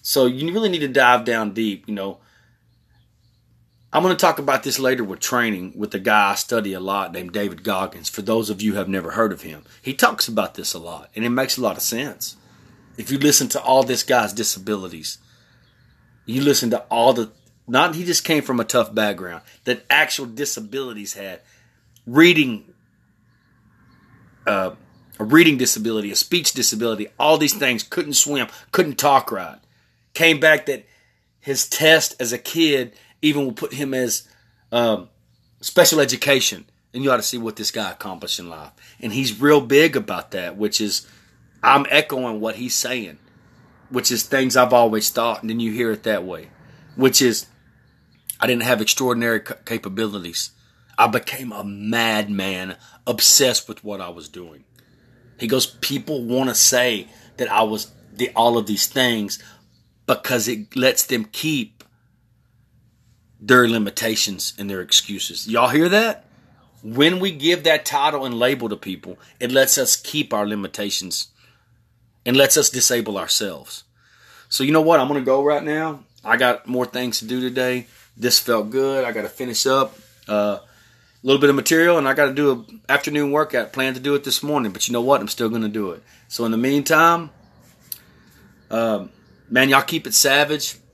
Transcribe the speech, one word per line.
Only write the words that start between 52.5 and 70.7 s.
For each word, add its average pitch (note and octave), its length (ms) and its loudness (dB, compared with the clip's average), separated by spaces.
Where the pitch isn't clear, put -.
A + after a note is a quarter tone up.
obsessed B2 600 2
with G#2 160 -16
what G2+ 180 -12
I F2 80 -12
was E2+ 200 -18
doing. E2 340 -20
He B2 80 -6
goes, C3 180 0
"People C#3 580 -6
wanna B2 300 0
say A#2+ 540 2
that A2+ 140 -4
I G#2+ 120 4
was G#2+ 280 -4
the, A#2+ 220 -2
all A#2 240 4
of G#2 80 -4
these G#2 180 -2
things A#2 560 -2
because A#2+ 420 0
it G#2+ 280 -8
lets B2+ 320 2
them A#2 180 -2
keep C#3+ 580 -6
their B2 260 6
limitations G#2+ 920 -2
and G2+ 100 -8
their F#2+ 120 -6
excuses." F#2 640 -2
Y'all A#2 220 4
hear D#3 200 4
that? G#3+ 360 0
When C#3+ 360 2
we F#3+ 120 -2
give D#3 320 0
that D#3 220 2
title C#3+ 400 0
and A#2+ 120 -6
label A#2+ 320 0
to G#2 80 -6
people, F#2 400 -12
it B2 120 -4
lets C3 280 4
us B2+ 160 2
keep - 360 -4
our G#2 140 0
limitations G2+ 840 -6